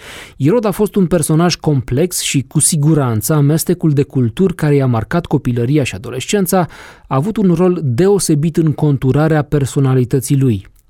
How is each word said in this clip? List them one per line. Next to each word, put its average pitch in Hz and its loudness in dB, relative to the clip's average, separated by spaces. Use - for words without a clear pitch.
Irod 208 2
a 208 0
fost 202 -2
un 190 4
personaj 165 2
complex 143 -2
și, - -2
cu 156 -2
siguranță, 143 0
amestecul 156 0
de 143 2
culturi 139 0
care 147 0
i-a 135 2
marcat 123 -2
copilăria 127 0
și - -4
adolescența 156 -2
a - -6
avut 170 -2
un 190 2
rol 180 2
deosebit 160 0
în 160 2
conturarea 147 0
personalității 135 0
lui. 120 0